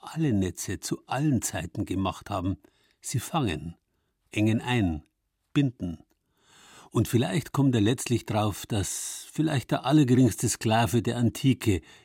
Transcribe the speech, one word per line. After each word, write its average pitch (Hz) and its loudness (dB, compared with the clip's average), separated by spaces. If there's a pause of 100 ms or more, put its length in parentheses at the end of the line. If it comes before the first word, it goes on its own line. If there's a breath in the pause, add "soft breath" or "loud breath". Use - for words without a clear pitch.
alle 156 -2
Netze 92 -2
zu - -6
allen 139 0
Zeiten 95 -6
gemacht 92 -4
haben. 95 -4 (440 soft breath)
Sie - -4
fangen, 85 -4 (560)
engen 110 2
ein, 98 0 (500)
binden. 117 -2 (920 soft breath)
Und 113 2
vielleicht 151 0
kommt 139 2
er 113 4
letztlich 110 0
drauf, 107 -2
dass - -6
vielleicht 151 -2
der - -4
allergeringste 127 4
Sklave 113 2
der 117 -2
Antike 117 2 (240 soft breath)